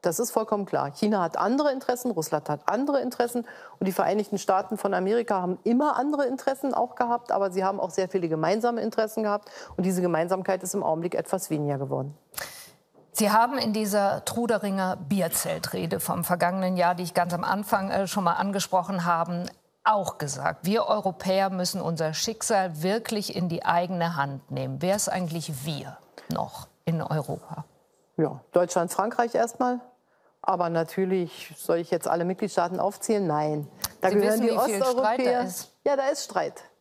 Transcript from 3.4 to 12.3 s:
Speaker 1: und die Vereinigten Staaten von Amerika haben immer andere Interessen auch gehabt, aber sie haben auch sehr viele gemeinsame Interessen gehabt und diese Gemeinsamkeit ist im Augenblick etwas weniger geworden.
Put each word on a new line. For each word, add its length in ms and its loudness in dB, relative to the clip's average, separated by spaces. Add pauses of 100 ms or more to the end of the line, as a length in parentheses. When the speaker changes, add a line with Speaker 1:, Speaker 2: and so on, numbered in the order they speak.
Speaker 1:
und 80 0
die 40 0
Vereinigten 480 0
Staaten 380 0
von 180 0
Amerika 440 2
haben 240 -2
immer 320 4
andere 300 0
Interessen 480 -2
auch 220 0
gehabt, 360 0
aber 200 2
sie 120 0
haben 160 0
auch 120 -4
sehr 180 0
viele 180 0
gemeinsame 540 2
Interessen 400 -2
gehabt 300 -2 (260)
und 80 0
diese 160 2
Gemeinsamkeit 640 0
ist 100 -6
im 80 0
Augenblick 320 0
etwas 380 -2
weniger 260 0
geworden. 400 -4 (960)